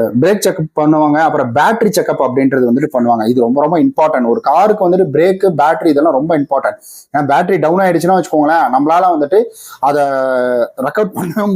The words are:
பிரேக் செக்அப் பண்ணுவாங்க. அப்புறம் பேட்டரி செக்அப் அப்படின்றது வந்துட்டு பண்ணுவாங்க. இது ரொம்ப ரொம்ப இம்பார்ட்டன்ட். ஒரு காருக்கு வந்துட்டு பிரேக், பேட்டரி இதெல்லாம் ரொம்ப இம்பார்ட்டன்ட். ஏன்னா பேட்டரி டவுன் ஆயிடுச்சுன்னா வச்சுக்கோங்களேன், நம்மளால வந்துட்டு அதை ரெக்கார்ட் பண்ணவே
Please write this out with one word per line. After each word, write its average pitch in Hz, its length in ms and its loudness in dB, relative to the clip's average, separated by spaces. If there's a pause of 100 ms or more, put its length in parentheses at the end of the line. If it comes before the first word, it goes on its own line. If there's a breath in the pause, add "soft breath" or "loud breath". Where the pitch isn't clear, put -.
(220)
பிரேக் 196 240 0
செக்அப் 160 240 -4 (100)
பண்ணுவாங்க. 151 460 2
அப்புறம் 143 300 -2
பேட்டரி 208 400 2
செக்அப் 147 300 -2
அப்படின்றது 131 420 0
வந்துட்டு 139 260 0
பண்ணுவாங்க. 117 380 0
இது 123 140 2
ரொம்ப 131 180 0
ரொம்ப 165 200 0
இம்பார்ட்டன்ட். 135 480 0
ஒரு 120 160 -2
காருக்கு 196 380 2
வந்துட்டு 180 200 2 (100)
பிரேக், 190 280 2 (180)
பேட்டரி 160 320 0
இதெல்லாம் 147 240 2
ரொம்ப 160 240 0
இம்பார்ட்டன்ட். 135 360 -4 (340 loud breath)
ஏன்னா 147 200 -2
பேட்டரி 180 320 0
டவுன் 180 220 2
ஆயிடுச்சுன்னா 175 340 0
வச்சுக்கோங்களேன், 156 560 0
நம்மளால 170 400 2
வந்துட்டு 151 240 0 (500 loud breath)
அதை 143 140 0 (840)
ரெக்கார்ட் 202 320 -4
பண்ணவே 185 380 -4